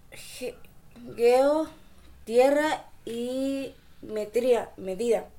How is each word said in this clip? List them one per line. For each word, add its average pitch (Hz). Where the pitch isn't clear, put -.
ge-, -
geo, 269
tierra 277
y 262
metría, 214
medida. 190